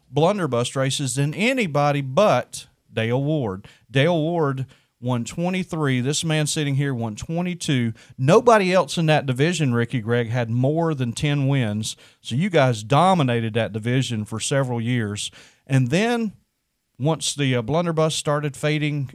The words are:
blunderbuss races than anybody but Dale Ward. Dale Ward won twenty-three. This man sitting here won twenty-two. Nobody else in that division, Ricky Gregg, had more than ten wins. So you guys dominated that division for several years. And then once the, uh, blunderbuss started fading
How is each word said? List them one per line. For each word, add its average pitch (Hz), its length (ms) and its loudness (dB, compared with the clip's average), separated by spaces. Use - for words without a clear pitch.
blunderbuss 147 640 0
races 135 400 -2
than 143 180 0
anybody 147 680 0
but 135 680 0
Dale 117 320 -2
Ward. 123 420 -2
Dale 147 280 2
Ward 147 480 -2
won 120 240 -2
twenty-three. 170 760 -2
This 139 240 -2
man 156 200 0
sitting 143 300 -2
here 143 180 0
won 113 220 -6
twenty-two. 160 800 -2
Nobody 190 560 4
else 170 240 2
in 165 80 2
that 147 200 4
division, 143 480 0
Ricky 117 280 0
Gregg, 117 280 0
had 120 200 -2
more 151 440 0
than 127 200 -2
ten 143 340 0
wins. 110 480 -2
So - 160 -8
you 180 140 0
guys 127 340 2
dominated 127 680 2
that 110 180 0
division 113 540 -2
for 110 160 -8
several 127 400 -2
years. 113 500 -2
And 131 260 2
then 226 420 0
once 151 340 -2
the, 135 220 0
uh, 120 60 0
blunderbuss 156 540 0
started 147 400 -4
fading 147 600 -2